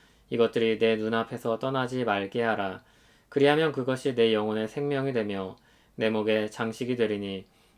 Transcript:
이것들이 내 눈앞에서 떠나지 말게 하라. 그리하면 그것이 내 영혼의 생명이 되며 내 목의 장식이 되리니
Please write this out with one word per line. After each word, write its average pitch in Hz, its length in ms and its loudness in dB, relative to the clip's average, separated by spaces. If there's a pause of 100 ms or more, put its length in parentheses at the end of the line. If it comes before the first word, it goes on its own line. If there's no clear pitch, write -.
(300)
이것들이 113 480 2
내 113 160 4
눈앞에서 113 640 -2
떠나지 127 460 -2
말게 101 380 0
하라. 104 420 -2 (460)
그리하면 147 420 4
그것이 127 420 -2
내 113 180 4
영혼의 107 360 0
생명이 139 440 -2
되며 98 440 -4 (400)
내 117 120 2
목의 107 440 2
장식이 120 420 -4
되리니 101 520 -2 (320)